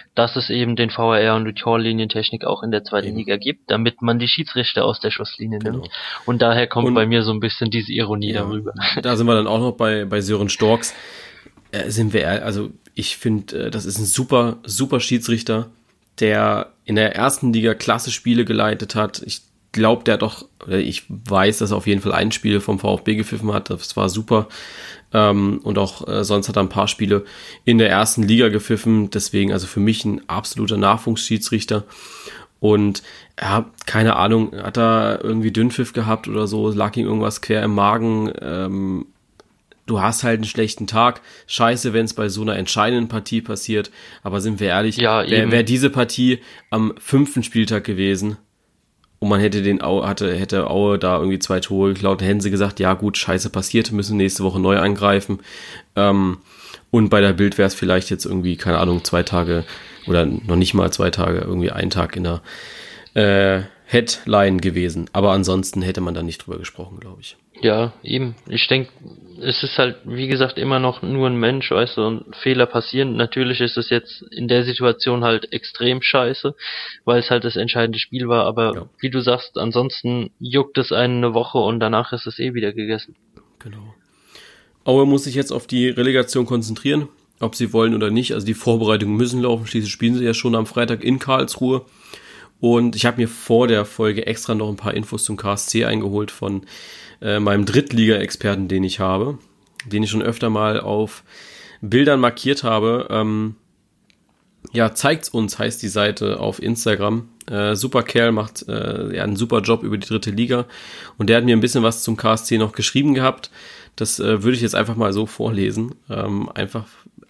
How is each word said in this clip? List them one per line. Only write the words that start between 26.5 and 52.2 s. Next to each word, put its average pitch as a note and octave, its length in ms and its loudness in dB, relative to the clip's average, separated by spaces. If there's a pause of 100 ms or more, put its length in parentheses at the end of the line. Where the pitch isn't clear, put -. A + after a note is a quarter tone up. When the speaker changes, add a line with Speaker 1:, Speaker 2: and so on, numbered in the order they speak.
Speaker 2:
er G2 60 4
ein F#2 60 0
paar G2+ 180 0
Spiele G2+ 380 0 (380)
in A#2 140 6
der A2 120 6
ersten G#2+ 340 2
Liga A2+ 260 6
gepfiffen. G#2+ 600 2
Deswegen, G2+ 420 0
also F#2 140 -4
für - 120 -6
mich A2 240 2
ein - 240 -4
absoluter G#2+ 500 -4
Nachwuchsschiedsrichter. G#2+ 1040 0 (760)
Und, G#2 440 4 (360)
ja, G2+ 300 -2 (160)
keine A2 300 4
Ahnung, A2 440 2
hat - 180 -6
er A2+ 460 2
irgendwie A2+ 280 0
Dünnpfiff A#2 420 0
gehabt A2 340 -2
oder G#2+ 200 -2
so, G#2+ 240 0
lag G#2 240 -2
ihm A#2 100 0
irgendwas G#2+ 360 -2
quer A2 200 0
im G#2 140 0
Magen. A2 560 2 (100)
Ähm, F#2+ 640 -4 (800)
du G#2+ 160 0
hast A2+ 220 0
halt A#2 160 2
einen A2 60 -2
schlechten A2 420 -2
Tag. A#2 340 2 (240)
Scheiße, A#2+ 480 0
wenn's A2+ 220 2
bei G#2+ 140 -2
so F#2+ 120 -6
einer G#2+ 140 -2
entscheidenden A2 540 0
Partie A2 320 -4
passiert. G#2 500 -4 (320)
Aber G2 180 -4
sind G#2 180 -2
wir G2+ 100 0
ehrlich, G#2 280 0
Speaker 1:
Ja, A2 220 2 (100)
Speaker 2:
wär, A2 140 4
Speaker 1:
eben. A2+ 80 2
Speaker 2:
wär A#2+ 120 4
diese B2+ 280 2
Partie B2+ 480 2 (320)
am A2 260 0
fünften C#3 460 2
Spieltag G#2+ 400 0
gewesen G2 540 0 (840)
und G#2 100 -2
man G2+ 100 4
hätte G2+ 240 2
den G2+ 180 2
Au-, F#2 240 0
hatte, G2 300 -2
hätte F#2 340 0
Aue G2+ 300 2
da F2+ 180 2
irgendwie F#2 220 0
zwei F#2 200 0
Tore G2 360 2
geklaut, G2 260 0